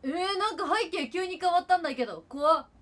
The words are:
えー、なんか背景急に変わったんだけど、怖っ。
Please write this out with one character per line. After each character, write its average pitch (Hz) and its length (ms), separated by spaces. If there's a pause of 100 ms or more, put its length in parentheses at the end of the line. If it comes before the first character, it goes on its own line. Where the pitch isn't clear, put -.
え 269 40
ー、 262 60
な 381 400
ん - 40
か 285 160
背 440 160
景 277 200
急 370 160
に 370 120
変 359 140
わ 349 80
っ 349 60
た 359 120
ん 349 60
だ 277 120
け 240 100
ど、 165 240
怖 294 320
っ。 - 60 (140)